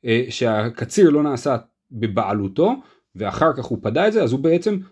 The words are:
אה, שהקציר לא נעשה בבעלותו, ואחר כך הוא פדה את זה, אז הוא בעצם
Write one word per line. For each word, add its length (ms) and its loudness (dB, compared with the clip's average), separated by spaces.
אה, 240 0
שהקציר 800 2
לא 120 2
נעשה 340 -2
בבעלותו, 840 -2
ואחר 400 0
כך 80 -8
הוא 180 -6
פדה 260 0
את 40 0
זה, 100 2
אז 100 0
הוא 80 -2
בעצם 380 0